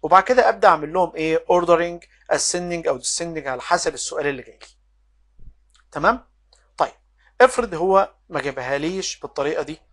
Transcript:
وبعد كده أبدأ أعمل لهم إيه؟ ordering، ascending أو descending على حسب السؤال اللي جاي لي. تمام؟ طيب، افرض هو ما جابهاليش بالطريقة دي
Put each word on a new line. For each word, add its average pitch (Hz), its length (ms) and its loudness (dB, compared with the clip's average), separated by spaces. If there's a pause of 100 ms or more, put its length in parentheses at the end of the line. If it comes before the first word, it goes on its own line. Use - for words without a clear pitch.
وبعد 175 200 4
كده 247 260 4
أبدأ 208 200 4
أعمل 156 240 2
لهم 185 240 0
إيه؟ 160 220 0
ordering، 175 640 2 (320)
ascending 175 560 -4
أو 135 100 -2
descending 160 480 -8
على 127 160 -6
حسب 170 320 -2
السؤال 147 320 -6
اللي 135 160 -4
جاي - 160 -20
لي. - 80 -20 (1200)
تمام؟ 185 380 -2 (480)
طيب، - 160 -2 (480)
افرض 240 340 4
هو 190 400 2 (140)
ما - 120 -4
جابهاليش 143 800 -4
بالطريقة 147 420 -4
دي 151 180 -10 (120)